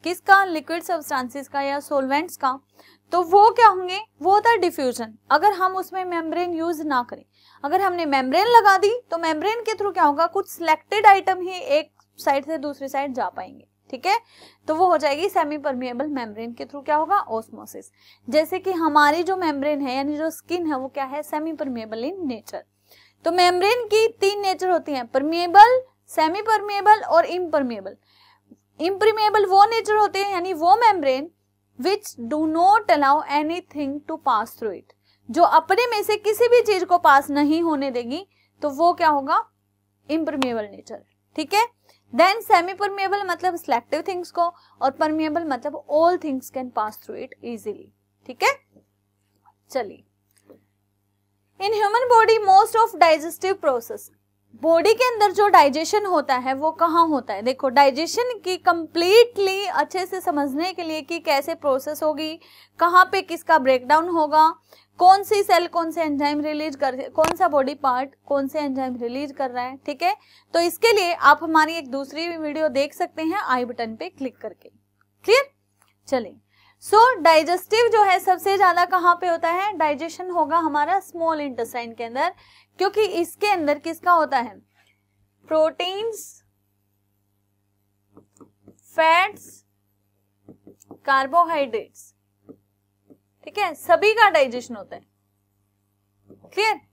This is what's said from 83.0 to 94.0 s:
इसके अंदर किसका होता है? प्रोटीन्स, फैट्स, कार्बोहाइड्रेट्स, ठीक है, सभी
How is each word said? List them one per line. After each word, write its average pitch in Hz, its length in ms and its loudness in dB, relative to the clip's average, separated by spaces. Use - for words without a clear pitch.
इसके 339 340 -4
अंदर 302 320 0
किसका 330 320 -4
होता 302 280 2
है? 220 180 -8
प्रोटीन्स, 359 720 -2
फैट्स, 339 640 0
कार्बोहाइड्रेट्स, 277 1080 -2
ठीक - 140 -12
है, 370 180 -2
सभी 359 380 2